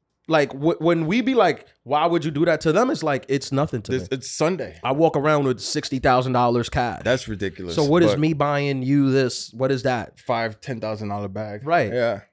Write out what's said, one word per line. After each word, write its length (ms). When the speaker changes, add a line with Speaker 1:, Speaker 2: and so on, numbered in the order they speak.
Speaker 1:
like, 240
w-, 260
when 280
we 140
be 140
like, 320
"Why 240
would 180
you 60
do 160
that?" 160
To 100
them, 160
it's 140
like, 260
it's 240
nothing 300
to 120
Speaker 2:
It's, 160
Speaker 1:
me. 60
Speaker 2:
it's 140
Sunday. 520
Speaker 1:
I 100
walk 240
around 280
with 160
sixty 380
thousand 340
dollars 380
cash. 340
Speaker 2:
That's 240
ridiculous, 460
Speaker 1:
So 100
what 180
is 100
Speaker 2:
but 80
Speaker 1:
me 120
buying 500
you 280
this? 420
What 180
is 120
that? 360
Speaker 2:
five, 440
ten 180
thousand 300
dollar 180
bag. 380
Speaker 1:
Right. 260
Speaker 2:
Yeah. 280